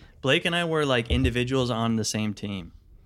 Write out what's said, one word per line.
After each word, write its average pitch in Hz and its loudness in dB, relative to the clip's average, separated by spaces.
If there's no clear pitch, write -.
Blake 156 2
and 170 -2
I 175 0
were, 160 0
like, 120 2
individuals 123 2
on 113 0
the 107 0
same 107 -2
team. 98 -10